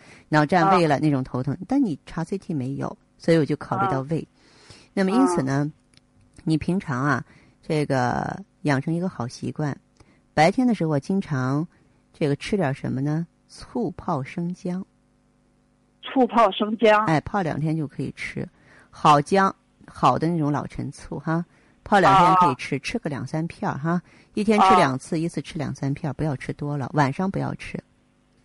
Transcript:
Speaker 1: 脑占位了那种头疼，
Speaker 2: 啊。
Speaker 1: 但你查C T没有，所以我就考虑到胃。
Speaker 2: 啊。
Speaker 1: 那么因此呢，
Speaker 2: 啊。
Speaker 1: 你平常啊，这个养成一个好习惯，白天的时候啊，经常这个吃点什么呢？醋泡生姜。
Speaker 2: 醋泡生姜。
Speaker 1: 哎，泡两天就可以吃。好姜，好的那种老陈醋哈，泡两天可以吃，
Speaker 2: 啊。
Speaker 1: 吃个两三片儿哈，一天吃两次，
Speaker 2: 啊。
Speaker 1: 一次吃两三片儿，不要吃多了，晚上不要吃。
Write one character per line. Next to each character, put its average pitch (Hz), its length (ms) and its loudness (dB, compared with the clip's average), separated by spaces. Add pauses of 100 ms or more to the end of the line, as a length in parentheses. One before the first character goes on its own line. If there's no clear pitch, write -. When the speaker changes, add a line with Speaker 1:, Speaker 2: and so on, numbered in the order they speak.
(300)
Speaker 1:
脑 151 160 4
占 185 300 4
位 175 120 4
了 139 120 2
那 151 120 2
种 131 120 0
头 127 200 -6
疼， 135 100 -4
Speaker 2:
啊。 - 140 -8
Speaker 1:
但 277 160 2
你 165 220 -2
查 - 180 -8
C 202 140 -6
T - 160 -10
没 135 220 -4
有， 135 220 -8 (200)
所 - 160 2
以 165 40 8
我 151 80 4
就 147 100 -2
考 - 240 -4
虑 196 120 0
到 135 180 -2
胃。 160 100 -2
Speaker 2:
啊。 - 60 -8 (680)
Speaker 1:
那 196 100 0
么 190 80 2
因 254 160 4
此 349 160 0
呢， 135 100 -2
Speaker 2:
啊。 147 160 0 (760)
Speaker 1:
你 156 140 2
平 175 220 -2
常 131 240 -4
啊， 139 200 0 (380)
这 151 240 -2
个 127 540 0 (220)
养 139 200 2
成 160 120 -4
一 170 60 -2
个 185 100 -4
好 117 180 -8
习 123 240 -10
惯， 151 260 -6 (560)
白 160 180 4
天 254 140 0
的 240 80 2
时 175 120 0
候 156 100 0
啊， 139 40 0
经 196 200 -2
常 139 480 -2 (460)
这 160 140 -2
个 139 80 0
吃 - 200 -4
点 147 180 0
什 131 180 -8
么 127 100 -4
呢？ 156 240 -2 (220)
醋 - 440 -8
泡 147 320 -6
生 175 300 -8
姜。 180 320 -8 (1160)
Speaker 2:
醋 262 260 2
泡 220 240 4
生 214 260 -4
姜。 214 280 4
Speaker 1:
哎， 160 160 2
泡 202 200 -4
两 151 180 -4
天 156 160 -2
就 156 120 -4
可 - 160 -10
以 127 120 -6
吃。 - 320 -10 (420)
好 151 300 4
姜， 190 340 2 (340)
好 135 300 2
的 151 100 -2
那 170 100 0
种 143 140 0
老 139 160 -2
陈 127 240 -10
醋 - 280 -14
哈， 165 260 -4 (380)
泡 202 160 2
两 190 180 6
天 185 180 6
可 180 160 4
以 131 40 -4
吃， - 200 -6
Speaker 2:
啊。 131 40 -6
Speaker 1:
吃 - 200 -6
个 165 100 -6
两 127 180 -6
三 160 180 -4
片 170 240 -8
儿 139 80 -6
哈， 165 240 -2 (320)
一 214 100 -4
天 208 180 4
吃 190 140 8
两 139 220 4
次， - 180 -6
Speaker 2:
啊。 156 40 -2
Speaker 1:
一 165 80 -2
次 165 140 -6
吃 - 160 -14
两 131 180 -6
三 139 180 -4
片 151 160 -6
儿， - 40 -6
不 - 100 -6
要 147 120 -2
吃 - 180 -10
多 147 240 -6
了， 131 160 -6
晚 143 180 2
上 185 180 -4
不 147 100 -4
要 135 160 -4
吃。 - 220 -12 (680)